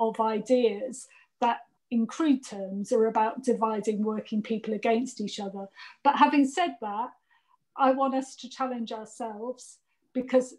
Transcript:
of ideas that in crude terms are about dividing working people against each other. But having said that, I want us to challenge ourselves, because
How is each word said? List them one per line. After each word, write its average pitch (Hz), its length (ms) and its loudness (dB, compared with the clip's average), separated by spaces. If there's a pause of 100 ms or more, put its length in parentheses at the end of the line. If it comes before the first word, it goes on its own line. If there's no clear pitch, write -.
of 220 180 0
ideas 220 880 0 (340)
that 240 200 0 (320)
in 226 140 2
crude 285 360 2
terms 196 480 -8
are 220 140 4
about 220 400 0
dividing 214 580 0
working 214 400 -2
people 220 300 -4
against 226 480 0
each 202 180 -6
other. 196 280 -8 (360)
But 285 140 4
having 285 300 6
said 349 340 -2
that, 214 300 -4 (680)
I 269 140 4
want 269 240 2
us 269 220 -4
to 240 120 -16
challenge 247 440 -6
ourselves, 220 840 -10 (380)
because 254 440 2